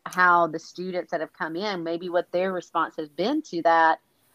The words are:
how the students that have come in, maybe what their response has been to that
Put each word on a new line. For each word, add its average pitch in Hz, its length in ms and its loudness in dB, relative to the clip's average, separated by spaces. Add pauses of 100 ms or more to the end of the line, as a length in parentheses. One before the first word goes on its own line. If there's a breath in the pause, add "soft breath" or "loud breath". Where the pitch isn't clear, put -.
how 175 400 4
the 160 140 -6
students 180 500 -8
that 160 120 -4
have 156 120 -10
come 160 220 -8
in, 190 280 -6
maybe 170 240 -6
what 170 240 -2
their 185 220 0
response 165 440 -4
has 156 120 -8
been 240 320 -2
to 170 220 -6
that 165 360 4 (360)